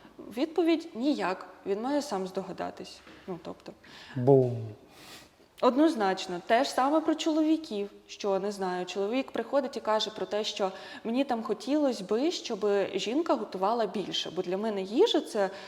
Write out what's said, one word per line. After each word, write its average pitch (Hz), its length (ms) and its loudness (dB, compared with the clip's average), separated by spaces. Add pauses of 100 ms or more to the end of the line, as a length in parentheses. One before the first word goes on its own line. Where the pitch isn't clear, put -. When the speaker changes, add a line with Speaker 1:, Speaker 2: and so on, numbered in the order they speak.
(380)
Speaker 1:
Відповідь: 330 580 2
«Ніяк, 214 500 0 (200)
він 202 160 0
має 277 200 0
сам 190 260 -4
здогадатись». 185 720 -8 (280)
Ну, 180 160 -8
тобто - 280 -14 (440)
Speaker 2:
Бум. 127 420 6 (1040)
Speaker 1:
Однозначно. 220 840 2
Те 233 160 6
ж 269 60 -2
саме 277 320 2
про 320 140 2
чоловіків, 311 760 0 (180)
що, 196 320 -2
не 202 120 -2
знаю, 180 340 -2
чоловік 208 460 -2
приходить 254 460 -2
і - 20 -6
каже 214 360 0
про 190 100 -6
те, 208 180 -2
що 202 280 -2 (320)
«мені 240 200 2
там 240 200 -2
хотілось 247 580 0
би, 233 300 0
щоб 214 360 -4 (280)
жінка 262 380 0
готувала 214 520 0
більше, 180 500 -4
бо 185 60 0
для 180 160 -2
мене 208 240 -2
їжа — 285 400 4
це 196 280 0 (180)